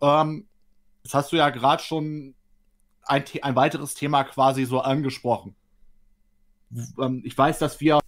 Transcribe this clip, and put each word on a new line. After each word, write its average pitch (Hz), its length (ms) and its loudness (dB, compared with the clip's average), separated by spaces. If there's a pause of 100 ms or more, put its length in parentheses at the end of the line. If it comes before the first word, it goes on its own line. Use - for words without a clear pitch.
Ähm, 151 440 2 (560)
jetzt - 120 -14
hast 139 180 0
du 170 40 0
ja 151 140 4
grad 135 300 2
schon 151 540 -8 (720)
ein 139 200 2
The-, - 160 -10
ein 135 140 0
weiteres 143 380 0
Thema 143 300 0
quasi 135 420 2
so 127 140 -2
angesprochen. 131 760 -2 (1120)
W-, 120 340 -10
ähm, 127 220 -4
ich 127 140 -10
weiß, 147 200 2
dass 147 220 -4
wir 147 280 4